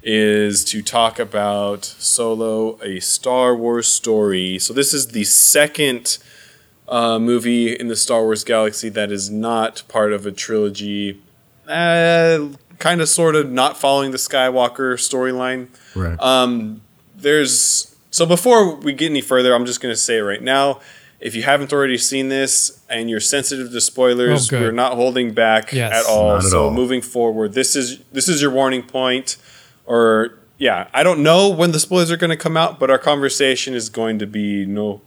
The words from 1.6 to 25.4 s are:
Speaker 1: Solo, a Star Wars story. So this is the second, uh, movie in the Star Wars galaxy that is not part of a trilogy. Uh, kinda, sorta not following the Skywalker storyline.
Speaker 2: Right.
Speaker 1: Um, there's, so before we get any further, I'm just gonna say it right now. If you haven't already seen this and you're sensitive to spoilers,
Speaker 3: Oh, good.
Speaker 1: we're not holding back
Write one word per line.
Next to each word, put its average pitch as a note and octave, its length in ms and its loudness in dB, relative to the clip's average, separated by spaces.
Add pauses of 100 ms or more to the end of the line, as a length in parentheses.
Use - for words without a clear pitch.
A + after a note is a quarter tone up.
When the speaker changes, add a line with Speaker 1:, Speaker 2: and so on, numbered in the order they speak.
Speaker 1:
Solo, A2 960 -4
a F#2+ 200 -8
Star B2+ 520 0
Wars A#2 340 -2
story. G2 720 0
So A2 160 -6
this C#3 200 0
is C3 140 -4
the A2+ 180 -4
second, D3 920 2 (720)
uh, A#2 320 0
movie A#2+ 580 0
in A#2+ 120 -8
the A2 80 -4
Star A2+ 260 0
Wars A2 220 0
galaxy A2 440 0
that G#2 220 -4
is G2+ 180 -6
not A2+ 600 -4
part G#2+ 240 0
of G2+ 120 -6
a G2+ 60 -6
trilogy. G2+ 880 -4 (480)
Uh, E3 800 2 (320)
kinda, E3+ 260 2
sorta D#3 380 2
not C3 340 0
following C#3 340 2
the B2+ 60 -8
Skywalker B2+ 800 0
storyline. B2+ 720 -4 (280)
Speaker 2:
Right. E2+ 240 -4
Speaker 1:
Um, B2 640 0 (340)
there's, C#3 800 0 (160)
so - 160 0
before F3+ 500 4
we C#3+ 180 -4
get D3+ 180 -2
any C#3 100 0
further, B2+ 320 4
I'm A#2+ 120 2
just A#2+ 160 -6
gonna A#2+ 160 -4
say A#2 200 0
it A2 40 0
right G2+ 200 -4
now. C3+ 380 0 (400)
If A2 160 -8
you A2 80 -6
haven't C#3+ 300 0
already C3+ 240 0
seen C3+ 320 -2
this C3+ 500 -2 (100)
and A#2 200 -4
you're A2 100 -2
sensitive C3 520 -4
to A#2+ 100 -4
spoilers, B2 680 2
Speaker 3:
Oh, C3+ 100 -2
good. A#2 40 0
Speaker 1:
we're A2+ 100 0
not B2 220 0
holding B2 400 0
back A2 400 2